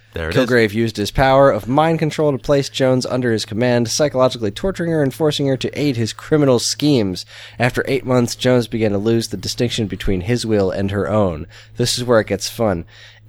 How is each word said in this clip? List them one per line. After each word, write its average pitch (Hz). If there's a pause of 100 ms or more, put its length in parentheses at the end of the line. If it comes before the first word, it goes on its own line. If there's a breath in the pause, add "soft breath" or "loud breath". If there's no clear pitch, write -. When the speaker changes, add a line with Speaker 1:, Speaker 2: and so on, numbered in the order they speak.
(140 soft breath)
Speaker 1:
There 82
it 82
is. 131
Speaker 2:
Kilgrave 113
used 113
his 101
power 135
of 104
mind 156
control 151
to 131
place 139
Jones 131
under 123
his 107
command, 120
psychologically 127
torturing 180
her 156
and 135
forcing 151
her 135
to 113
aid 139
his 113
criminal 139
schemes. 113 (340 loud breath)
After 123
eight 127
months, 123
Jones 123
began 110
to 101
lose 113
the 101
distinction 113
between 92
his 117
will 104
and 98
her 98
own. 87 (320 loud breath)
This 120
is 123
where 117
it 101
gets -
fun. 95 (440 loud breath)